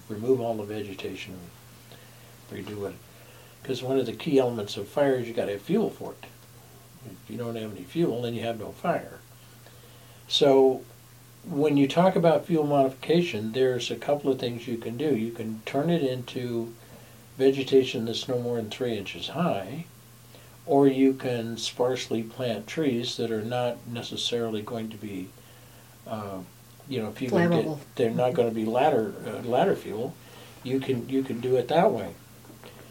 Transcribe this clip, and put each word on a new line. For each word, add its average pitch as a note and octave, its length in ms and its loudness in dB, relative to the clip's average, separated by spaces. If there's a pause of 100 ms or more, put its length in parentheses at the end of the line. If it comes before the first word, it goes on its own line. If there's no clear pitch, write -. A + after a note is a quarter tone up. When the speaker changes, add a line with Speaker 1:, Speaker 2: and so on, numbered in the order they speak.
Speaker 1:
remove A#2 320 2
all A#2 140 -2
the G#2 80 -6
vegetation, G2 760 -10 (1120)
or G2+ 60 -10
you G2 60 -10
do G#2 140 -10
what," G2 160 -6 (720)
'Cause B2+ 160 -4
one C3 160 0
of B2 80 2
the A2+ 80 -6
key C#3 240 2
elements A#2+ 400 0
of G2 100 -8
fire C#3 280 2
is A#2 120 -4
you A2+ 60 -10
gotta G2+ 200 -2
have G2+ 80 -8
fuel G3 280 0
for - 220 -10
it. - 140 -18 (800)
If - 260 -18
you A2+ 60 -10
don't A#2 180 -6
have A2 160 -6
any G2 120 -12
fuel, C3+ 380 0
then A#2 140 -4
you A2 80 -4
have A2+ 160 -4
no F#2 140 -10
fire. - 460 -4 (1080)
So C3+ 540 6 (600)
when D3 320 2
you C#3 120 6
talk F#3 280 4
about E3 300 4
fuel D#3 220 2
modification, C#3+ 840 2
there's B2+ 360 2
a A#2 60 -4
couple C#3+ 360 0
of C3 80 0
things A#2+ 280 -6
you A2+ 100 -4
can A#2 200 -8
do. D3 180 2
You A2+ 160 -2
can A2 340 -8
turn C#3+ 240 0
it E3 140 2
into B2 720 -4 (640)
vegetation C3 680 4
that's A2 220 -4
no B2+ 120 -2
more A#2+ 180 -2
than G#2+ 120 -6
three A#2+ 280 -4
inches F#2 320 -8
high, C3 560 -4 (840)
or C#3 200 8
you C3+ 260 6
can A#2 440 -4
sparsely B2 640 -2
plant A2 460 -6
trees B2+ 500 -2
that A2+ 140 -2
are A2 120 -2
not A#2+ 440 -4
necessarily A2+ 720 -4
going A2 280 -6
to A2 80 -14
be, G2 320 -8 (800)
uh, G2+ 320 -8 (480)
you B2 140 -4
know, G#2+ 80 -6
if - 100 -12
you B2+ 100 -4
can F3 200 4
get D#3 160 4
Speaker 2:
Flammable. D3+ 140 -4 (160)
Speaker 1:
they're A#2 160 2
not B2 240 2
gonna A#2 160 2
be A2 140 0
ladder, A#2 480 2 (120)
uh, - 220 -8
ladder C3+ 280 4
fuel, - 380 -6 (500)
you C3 160 0
can, B2+ 300 -2
you C3+ 140 0
can A#2+ 160 -6
do B2+ 160 2
it B2 120 2
that D#3 240 4
way. F#2+ 220 -4 (760)